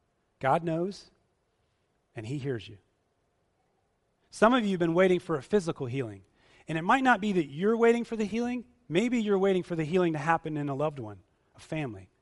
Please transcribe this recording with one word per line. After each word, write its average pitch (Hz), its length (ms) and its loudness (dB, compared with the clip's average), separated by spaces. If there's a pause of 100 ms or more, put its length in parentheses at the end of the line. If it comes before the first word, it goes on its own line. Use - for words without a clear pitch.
(400)
God 151 240 2
knows, 170 460 -4 (1040)
and 110 120 -10
he 139 120 -6
hears 120 300 -6
you. 104 100 -20 (1500)
Some 220 220 4
of 247 120 2
you 196 80 0
have 180 80 -2
been 165 140 0
waiting 180 260 4
for 160 160 -4
a 131 60 -6
physical 165 440 -2
healing. 117 380 -8 (420)
And 156 100 -4
it 160 60 -4
might 247 220 2
not 240 160 4
be 208 120 -2
that 175 140 2
you're 180 300 0
waiting 233 280 4
for 226 120 -8
the 220 80 -2
healing. 233 400 -4 (240)
Maybe 226 340 2
you're 208 160 2
waiting 190 240 2
for 175 140 -6
the 160 80 -2
healing 170 300 2
to 151 40 -4
happen 160 380 -2
in 147 120 -4
a 139 60 -4
loved 147 240 -4
one, 104 240 -12 (320)
a - 60 -20
family, 123 500 -8 (120)